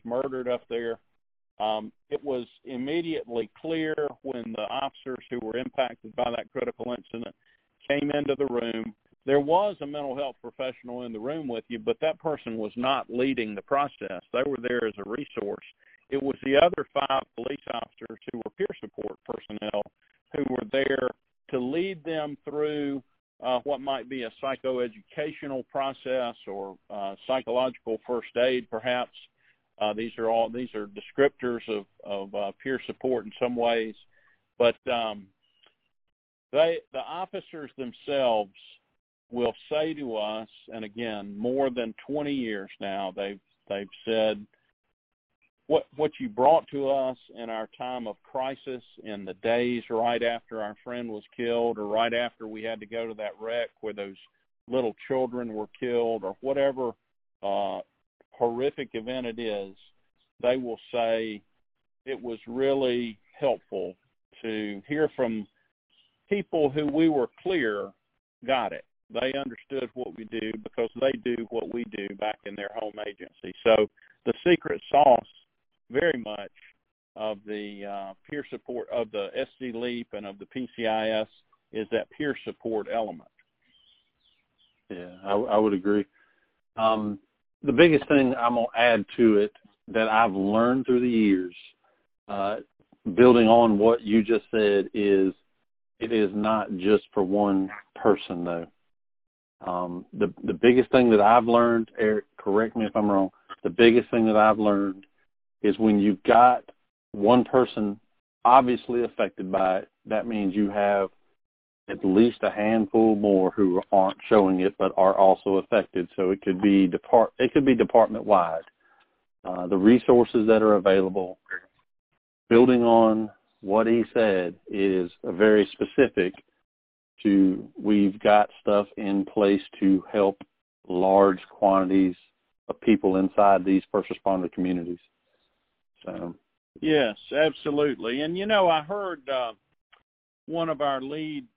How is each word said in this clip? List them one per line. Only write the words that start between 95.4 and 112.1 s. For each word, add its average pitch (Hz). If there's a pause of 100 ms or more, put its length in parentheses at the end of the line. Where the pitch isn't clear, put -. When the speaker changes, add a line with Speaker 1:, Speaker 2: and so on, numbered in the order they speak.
Speaker 2:
it 117
is 107
not 107
just 98 (100)
for 104
one 98 (240)
person, 95
though. 85 (1000)
Um, 90
the, 104 (140)
the 101
biggest 123
thing 123
that 107
I've 113
learned, 117
Eric, 107 (100)
correct 107
me 113
if 101
I'm 104
wrong, 98 (320)
the 98
biggest 117
thing 113
that 110
I've 107
learned 101 (560)
is 104
when 107
you've 98
got 123 (500)
one 113
person 110 (460)
obviously 123
affected 98
by 95
it, 104 (160)
that 107
means 104
you 104
have 101 (800)
at 98
least 104